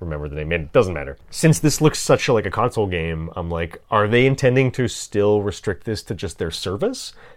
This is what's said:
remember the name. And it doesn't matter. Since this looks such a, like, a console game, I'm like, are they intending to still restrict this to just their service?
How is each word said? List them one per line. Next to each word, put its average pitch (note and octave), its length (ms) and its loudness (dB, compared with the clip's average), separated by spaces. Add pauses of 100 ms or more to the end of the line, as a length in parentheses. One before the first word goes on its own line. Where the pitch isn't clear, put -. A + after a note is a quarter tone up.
remember D2+ 280 -8
the C#2+ 80 -10
name. D2+ 160 -4
And E2 120 -2
it - 80 -14
doesn't F#2+ 200 4
matter. C#2 240 -8 (140)
Since - 300 2
this D3 200 2
looks D3+ 180 4
such - 300 2
a, C3 60 4
like, G#2 100 2
a F#2+ 60 -4
console A2+ 360 0
game, E2 500 -4
I'm E2+ 120 -6
like, E2+ 320 -6 (100)
are G#2 160 2
they A#2+ 200 4
intending C3 460 4
to B2+ 140 -2
still G#2 540 2
restrict G2+ 440 -6
this G#2+ 200 -4
to A2+ 100 -6
just - 240 -8
their E2 120 -4
service? C#3+ 640 -4 (220)